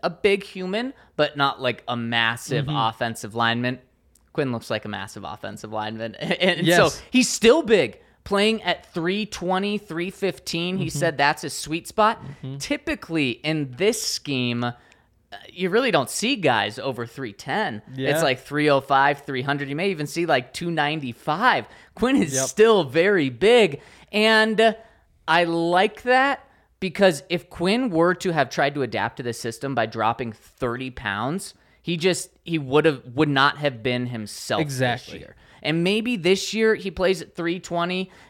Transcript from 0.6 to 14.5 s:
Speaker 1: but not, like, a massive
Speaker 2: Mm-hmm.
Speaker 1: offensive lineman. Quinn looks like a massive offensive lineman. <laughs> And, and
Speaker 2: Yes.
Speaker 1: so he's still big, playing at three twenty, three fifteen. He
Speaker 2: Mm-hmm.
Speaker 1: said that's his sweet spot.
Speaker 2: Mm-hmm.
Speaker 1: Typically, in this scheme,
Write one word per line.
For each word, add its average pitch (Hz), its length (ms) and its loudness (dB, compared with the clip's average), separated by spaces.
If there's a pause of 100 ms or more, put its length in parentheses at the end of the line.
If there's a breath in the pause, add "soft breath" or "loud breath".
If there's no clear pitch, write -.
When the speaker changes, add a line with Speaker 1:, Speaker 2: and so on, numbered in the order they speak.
Speaker 1:
but 143 200 0
not, 143 240 0
like, 123 280 -2
a 120 80 -2
massive 117 680 -2
Speaker 2:
Mm-hmm. 147 100 -2
Speaker 1:
offensive 113 580 -2
lineman. 120 440 0 (540)
Quinn 139 180 -2
looks 113 200 -8
like 110 140 -4
a 110 40 -10
massive 101 360 -12
offensive 104 480 -12
lineman. 110 420 -8
<laughs> - 40 -20
And, - 220 -2
and 175 260 2
Speaker 2:
Yes. 170 280 6
Speaker 1:
so - 60 -16 (100)
he's 247 180 4
still 269 340 6
big, 190 380 2 (240 soft breath)
playing 202 380 0
at - 300 -4
three 190 340 -2
twenty, 196 520 -2
three 175 320 -6
fifteen. 180 680 -4
He 156 80 -2
Speaker 2:
Mm-hmm. 147 120 -6
Speaker 1:
said 160 200 0
that's 147 240 2
his 147 120 -6
sweet 160 340 -6
spot. 220 340 2
Speaker 2:
Mm-hmm. 135 360 -12
Speaker 1:
Typically, 165 720 -2
in 147 460 -4
this 208 260 0
scheme, 120 600 -2